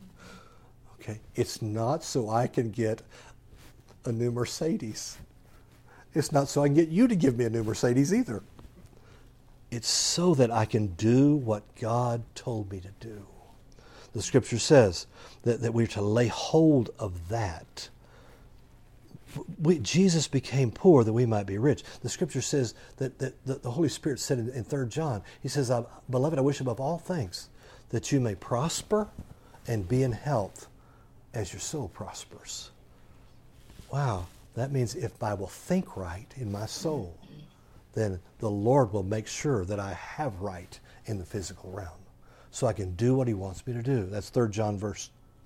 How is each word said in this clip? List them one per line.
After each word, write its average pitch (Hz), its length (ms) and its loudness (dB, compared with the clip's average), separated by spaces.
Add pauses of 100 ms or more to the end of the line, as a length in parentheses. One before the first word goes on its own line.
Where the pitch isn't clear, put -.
(960)
Okay? - 260 -12 (140)
It's - 260 -4
not 113 420 -2
so 113 280 -4
I 117 160 2
can 117 240 -2
get 110 320 -2 (1000)
a 123 80 -4
new 117 180 0
Mercedes. 120 880 -4 (960)
It's - 180 -2
not 143 160 2
so 143 140 2
I 147 60 4
can 143 60 4
get 160 140 6
you 202 200 4
to 233 80 2
give 135 220 4
me 123 60 2
a 113 60 0
new 113 140 0
Mercedes 123 480 2
either. 208 300 0 (1300)
It's 120 180 -6
so - 460 2
that 123 160 6
I 110 140 4
can 107 300 2
do 131 420 6
what 113 260 -2 (140)
God 120 460 -2 (120)
told 107 380 -6
me 95 80 -10
to 95 100 -16 (100)
do. 104 260 -14 (880)
The 107 80 -4
scripture 120 360 2
says 110 480 6 (360)
that, 117 180 0
that 113 140 -2
we're 117 140 4
to 107 140 -6
lay 110 260 2
hold 151 680 4
of 87 300 -6
that. 104 640 -6 (1700)
We, 160 180 4
Jesus 165 480 4
became 127 440 0
poor 147 340 8
that 107 80 2
we 120 140 4
might 107 180 2
be 98 140 -4
rich. 127 260 2 (180)
The 123 60 -8
scripture 139 320 -4
says 127 340 0 (220)
that, 135 220 -6
that, - 280 -8
that 131 160 -6
the 127 80 -4
Holy 143 200 0
Spirit - 300 -4
said 135 180 -2
in, 113 100 -4
in 123 160 -6
Third 135 260 -4
John, 135 320 -4 (200)
he 139 60 -6
says, 127 220 -2
"I, 117 140 2 (240)
beloved, 139 300 0
I 131 40 2
wish 139 180 0
above 123 200 -4
all 151 160 -4
things 165 540 -6 (400)
that - 200 -4
you 143 100 4
may 113 140 0
prosper 165 720 -2 (600)
and 107 200 -2
be 127 160 2
in 127 100 2
health 110 540 -4 (680)
as 110 180 -6
your 98 80 -12
soul 131 280 -6
prospers." - 840 -14 (1200)
Wow, 120 340 -2 (280)
that 127 180 -4
means 127 220 0
if - 280 -8
I 104 120 -2
will 95 120 -6
think - 480 -4
right 92 420 -10
in 120 140 -6
my 101 140 -4
soul, 123 500 -6 (760)
then 101 280 -4 (180)
the 110 120 -4
Lord 104 420 4
will 101 100 -2
make 107 240 -4
sure 123 400 -2
that 101 120 -4
I 98 140 -6
have 104 480 -8
right 92 400 -10 (240)
in 107 140 -6
the 90 80 -10
physical 92 440 -10
realm, 92 300 -12 (500)
so - 160 -2
I 113 60 2
can 92 220 -4
do 117 200 4
what 131 140 2
he 113 60 0
wants 95 320 -8
me 123 80 -6
to 117 80 -6
do. 120 240 0
That's 98 240 -8
Third 117 220 2
John 104 260 0
verse 104 320 -6 (360)